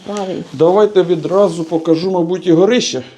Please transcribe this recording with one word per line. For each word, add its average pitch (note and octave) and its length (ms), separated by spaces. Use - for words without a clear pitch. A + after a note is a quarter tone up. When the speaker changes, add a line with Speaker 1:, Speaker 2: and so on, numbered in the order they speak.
Speaker 1:
правильно. G3 360
Speaker 2:
Давайте F#3 500
відразу E3+ 600
покажу, E3 460
мабуть, F3+ 360
і F3 60
горище. F#3 500